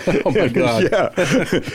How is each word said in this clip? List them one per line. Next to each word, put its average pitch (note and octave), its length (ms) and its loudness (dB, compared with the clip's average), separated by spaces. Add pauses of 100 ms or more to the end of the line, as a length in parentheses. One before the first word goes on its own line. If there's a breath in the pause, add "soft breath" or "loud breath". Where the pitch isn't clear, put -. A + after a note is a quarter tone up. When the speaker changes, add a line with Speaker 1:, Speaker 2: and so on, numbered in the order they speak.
Speaker 1:
<laughs> - 240 0
Oh, F3 80 0
my F3 160 2
God. A#2 340 0
Speaker 2:
<laughs> - 80 2
Yeah. D#3 720 0 (140)